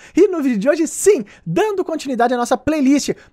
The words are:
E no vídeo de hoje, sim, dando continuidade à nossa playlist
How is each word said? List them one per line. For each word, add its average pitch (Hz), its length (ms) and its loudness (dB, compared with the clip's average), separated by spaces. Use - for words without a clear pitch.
E 370 100 6
no 349 160 -4
vídeo 247 160 0
de 202 100 0
hoje, 311 200 0
sim, 349 360 2
dando 370 380 -2
continuidade 254 500 -2
à - 20 0
nossa 240 220 -2
playlist 285 520 0